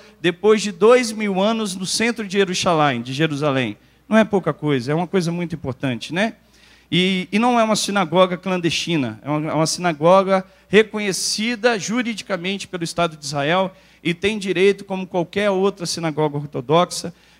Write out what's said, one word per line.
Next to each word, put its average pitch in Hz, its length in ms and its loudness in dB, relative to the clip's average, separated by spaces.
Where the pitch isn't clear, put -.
depois 202 420 2
de 208 80 -4
dois 220 400 4
mil 208 300 -2
anos 214 340 0
no 190 100 -8
centro 226 400 -2
de 196 140 -2
Jerusalém, 165 640 2
de 127 100 -8
Jerusalém. 135 640 -2
Não 214 80 2
é 220 80 6
pouca 180 280 0
coisa, 139 400 -2
é - 20 0
uma 165 140 -2
coisa 175 240 0
muito 170 240 -6
importante, 131 580 -6
né? 214 200 0
E, 185 400 0
e 208 60 2
não 240 200 4
é 226 60 4
uma 220 100 0
sinagoga 185 640 2
clandestina, 165 880 -2
é 127 40 -8
uma, 151 220 -2
é 113 40 -4
uma 156 120 2
sinagoga 180 800 2
reconhecida 214 1080 0
juridicamente 196 920 -4
pelo 175 160 -6
Estado 165 320 -2
de 147 80 -18
Israel 156 500 0
e 170 100 0
tem 208 240 -2
direito 196 460 2
como 185 200 -6
qualquer 190 460 -2
outra 190 340 0
sinagoga 156 520 -2
ortodoxa. 151 760 -2